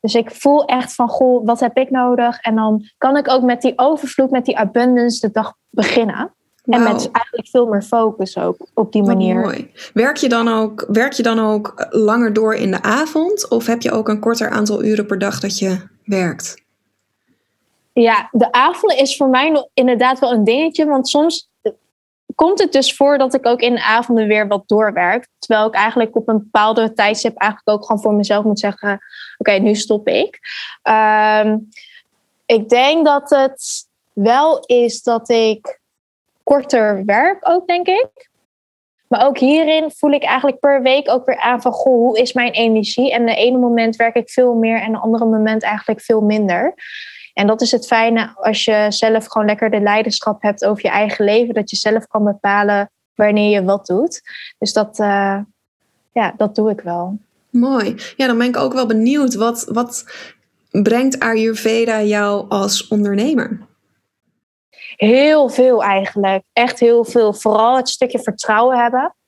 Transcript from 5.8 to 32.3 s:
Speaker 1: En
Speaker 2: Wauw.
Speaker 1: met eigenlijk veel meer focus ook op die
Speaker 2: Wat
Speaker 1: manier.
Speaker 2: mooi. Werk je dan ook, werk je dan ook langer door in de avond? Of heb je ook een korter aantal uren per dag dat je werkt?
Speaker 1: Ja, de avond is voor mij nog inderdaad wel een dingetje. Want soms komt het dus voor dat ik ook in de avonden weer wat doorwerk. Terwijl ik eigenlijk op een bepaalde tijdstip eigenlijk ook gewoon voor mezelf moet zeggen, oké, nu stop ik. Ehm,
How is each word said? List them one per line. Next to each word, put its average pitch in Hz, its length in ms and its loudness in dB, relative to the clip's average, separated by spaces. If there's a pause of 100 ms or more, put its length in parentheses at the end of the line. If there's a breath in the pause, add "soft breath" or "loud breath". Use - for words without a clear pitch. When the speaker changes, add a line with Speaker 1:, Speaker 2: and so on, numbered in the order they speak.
Speaker 1:
En 240 180 2
Speaker 2:
Wauw. 220 100 2
Speaker 1:
met - 200 -4
eigenlijk - 360 -4
veel 240 180 2
meer 208 160 -2
focus 220 560 -2
ook 180 360 -6
op 220 180 -2
die 208 100 2
Speaker 2:
Wat 196 80 2
Speaker 1:
manier. 190 300 0
Speaker 2:
mooi. - 300 -6 (240 loud breath)
Werk 269 220 0
je 277 120 -2
dan 233 200 0
ook, 220 400 -2
werk 240 240 0
je 262 100 -6
dan 226 160 0
ook 214 520 -2
langer 220 420 0
door 220 220 0
in - 160 -2
de 185 120 -4
avond? 311 680 -2
Of 233 180 -2
heb 233 160 -2
je 233 100 -2
ook 220 160 -4
een 214 120 -2
korter 233 300 -2
aantal 208 340 -2
uren 214 220 0
per 202 120 -4
dag 202 220 -4
dat 202 180 -6
je 190 220 -4 (240)
werkt? 180 580 -6 (1300)
Speaker 1:
Ja, 233 380 2
de 233 220 2
avond 349 400 2
is 269 240 0
voor 277 120 2
mij 262 220 2
nog 294 240 -2
inderdaad 254 440 2
wel 254 140 0
een 220 120 2
dingetje. 302 420 0
Want 269 220 0
soms 320 420 0 (840)
komt 359 240 2
het 370 140 0
dus 269 240 0
voor 285 220 2
dat 262 160 0
ik 262 120 0
ook 240 140 2
in 240 140 2
de - 80 -4
avonden 226 440 0
weer 214 220 0
wat 202 200 -2
doorwerk. 208 600 0 (100)
Terwijl 214 280 0
ik 220 80 -4
eigenlijk 226 420 0
op 220 120 -2
een 220 100 0
bepaalde 220 540 0
tijdstip 220 440 -2
eigenlijk 214 420 -4
ook 208 80 -12
gewoon 208 160 -4
voor 214 120 0
mezelf 208 300 0
moet 208 160 0
zeggen, 202 380 -6 (400 loud breath)
oké, - 140 0
nu 208 220 2
stop 214 340 -4
ik. 359 300 -2 (440 loud breath)
Ehm, 214 760 2 (880 loud breath)